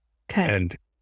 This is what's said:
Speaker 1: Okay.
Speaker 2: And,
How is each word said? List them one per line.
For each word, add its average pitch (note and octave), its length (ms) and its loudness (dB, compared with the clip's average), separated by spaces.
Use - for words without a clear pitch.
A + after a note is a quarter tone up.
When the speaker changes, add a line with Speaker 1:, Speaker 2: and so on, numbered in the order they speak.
Speaker 1:
Okay. G3+ 100 2
Speaker 2:
And, F#2+ 340 0